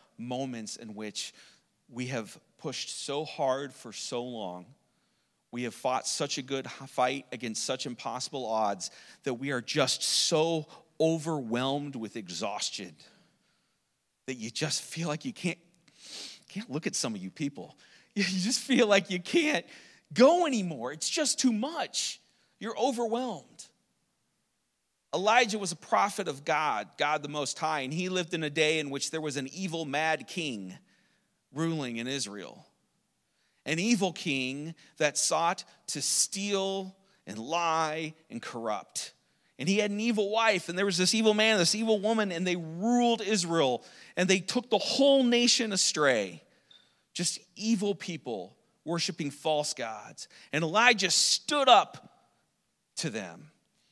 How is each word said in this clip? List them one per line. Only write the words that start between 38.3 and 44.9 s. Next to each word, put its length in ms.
corrupt. 720
And 120
he 80
had 120
an 100
evil 300
wife, 400
and 80
there 80
was 120
this 180
evil 180
man, 240
this 180
evil 240
woman, 320
and 140
they 120
ruled 640
Israel, 640
and 120
they 100
took 300
the 80
whole 460